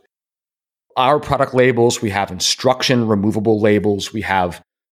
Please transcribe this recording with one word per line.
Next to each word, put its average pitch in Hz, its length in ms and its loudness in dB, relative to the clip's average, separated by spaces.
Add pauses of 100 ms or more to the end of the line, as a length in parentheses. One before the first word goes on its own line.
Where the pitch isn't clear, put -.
(960)
our 127 220 2
product 139 340 -2
labels, 123 480 2
we 110 80 -2
have 98 220 -4
instruction 123 760 -2
removable 107 540 0
labels, 104 500 0
we 110 100 -8
have 92 400 -2 (320)